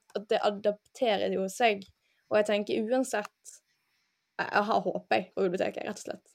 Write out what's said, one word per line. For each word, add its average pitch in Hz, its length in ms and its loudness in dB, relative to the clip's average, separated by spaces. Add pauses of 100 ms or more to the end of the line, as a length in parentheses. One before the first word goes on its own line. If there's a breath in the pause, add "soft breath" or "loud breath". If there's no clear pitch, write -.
(140)
at 208 160 -6
det 220 120 4
adapterer 208 920 0
jo 190 160 0
seg. 202 340 2 (480)
Og 214 60 4
jeg 214 100 4
tenker 214 380 0
uansett, 233 480 -2 (1080)
jeg, - 80 -2
jeg - 160 2
har 202 220 0
håpet 185 480 -2
på 196 120 0
biblioteket, 185 380 -2
rett - 160 -8
og - 60 -14
slett. - 180 -12 (120)